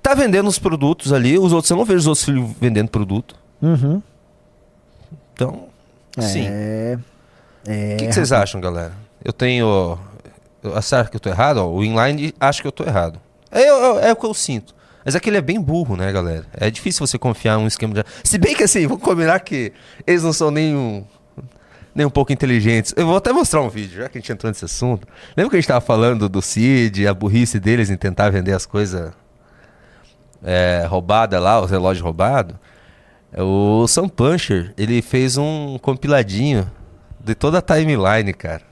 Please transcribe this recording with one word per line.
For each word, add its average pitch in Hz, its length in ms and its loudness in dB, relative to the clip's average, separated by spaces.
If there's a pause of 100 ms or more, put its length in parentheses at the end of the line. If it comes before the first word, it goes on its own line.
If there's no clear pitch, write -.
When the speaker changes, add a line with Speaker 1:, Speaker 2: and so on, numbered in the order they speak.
Speaker 1:
Tá 269 140 4
vendendo 208 320 4
os 190 100 0
produtos 147 560 0
ali, 135 240 4
os 185 160 4
outros, 165 160 2
eu 170 80 2
não 226 80 2
vejo 185 140 4
os 151 80 2
outros 151 180 0
filhos 127 240 0 (100)
vendendo 110 300 2
produto. 104 460 -4 (260)
Speaker 2:
Uhum. 156 400 2 (1300)
Speaker 1:
Então, - 320 -6 (520)
Speaker 2:
É, 123 40 -4
Speaker 1:
sim. 110 260 -2
Speaker 2:
é, 110 500 -6 (960)
Speaker 1:
O 104 40 -4
que 110 100 -4
que 113 60 -2
vocês 147 180 0
Speaker 2:
rapaz. 101 180 2
Speaker 1:
acham, 95 120 -8
galera? 87 320 -6 (300)
Eu - 100 -6
tenho, 107 640 0 (680)
eu, 104 180 -4
será 123 240 0
que - 100 -14
eu 110 40 -6
tô 101 100 -6
errado? 123 280 2
Ó, 90 140 0
o 95 120 -2
inline 139 560 -2
acha 139 220 0
que 143 60 -8
eu 135 40 -6
tô - 120 -10
errado. 87 360 -2 (320)
É, 254 180 2
eu, 285 60 8
eu, 240 240 4
é 220 120 4
o 226 40 4
que 226 100 -8
eu 220 80 -4
sinto. - 420 -6 (280)
Mas 135 120 -2
é - 40 2
que 220 100 -2
ele 208 80 2
é 180 40 2
bem 170 200 -2
burro, 143 340 -2
né, 95 160 -4
galera? 85 420 -4
É 104 180 -2
difícil 170 340 -6
você 131 120 -4
confiar 113 400 -2
num 107 100 0
esquema 110 260 -4
de, 107 100 -2 (200)
se - 140 0
bem 214 180 2
que, - 80 2
assim, 180 240 2
vamos - 160 -4
combinar 175 360 2
que 123 320 -6 (340)
eles 170 180 2
não 160 100 0
são 156 180 0
nem 156 240 0
um, 107 280 -4 (920)
nem 143 120 0
um 139 40 0
pouco 143 220 0
inteligentes. 117 640 2
Eu 170 100 2
vou 170 120 4
até 214 140 0
mostrar 254 300 2
um 120 80 -2
vídeo, 98 320 -10
já 131 80 -10
que - 80 -14
a 113 40 -10
gente - 100 -12
entrou 110 180 -4
nesse 101 160 -8
assunto. 120 420 -4 (280)
Lembra 190 160 0
que 190 60 2
a - 20 6
gente - 80 0
tava 123 140 2
falando 113 480 2
do 92 120 -2
Cid, 110 680 2
a 101 60 2
burrice 104 460 2
deles 107 300 2
em 92 80 -2
tentar 101 320 0
vender 95 240 0
as 92 120 -2
coisas, 90 460 -4 (1300)
é, 90 440 0
roubadas 95 540 0
lá, 104 200 4
os 87 80 -2
relógios 92 340 0
roubados? 90 520 0 (760)
É, 92 120 -6
o 101 440 2
Sam 180 220 0
Puncher, 120 680 0
ele 113 260 0
fez 131 340 0
um 147 420 -4
compiladinho 131 920 0 (500)
de 110 160 -4
toda 160 240 0
a - 20 0
timeline, 110 720 2
cara. 80 380 -10